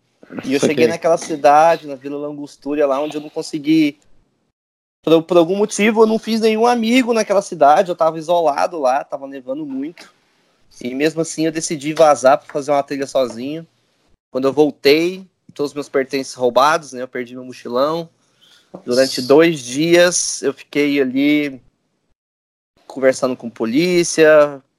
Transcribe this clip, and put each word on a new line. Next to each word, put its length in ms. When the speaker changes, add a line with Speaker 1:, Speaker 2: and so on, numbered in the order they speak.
Speaker 1:
E 100
eu 60
Speaker 2:
Saquei. 140
Speaker 1:
cheguei 140
naquela 300
cidade, 680
na 100
Vila 220
Langostura, 680
lá 140
onde 160
eu 40
não 100
consegui, 680
por, 180
por 140
algum 180
motivo, 480
eu 40
não 120
fiz 220
nenhum 260
amigo 460
naquela 300
cidade, 480
eu 40
tava 240
isolado 600
lá, 240
tava 240
nevando 380
muito. 460
E 120
mesmo 260
assim 240
eu 80
decidi 400
vazar 460
pra 140
fazer 200
uma 100
trilha 240
sozinho. 600
Quando 160
eu 40
voltei, 720
todos 200
os 20
meus 160
pertences 440
roubados, 600
né? 80
Eu 60
perdi 260
meu 100
mochilão. 640
Durante 360
dois 400
dias 840
eu 120
fiquei 480
ali 580
conversando 420
com 140
polícia, 1120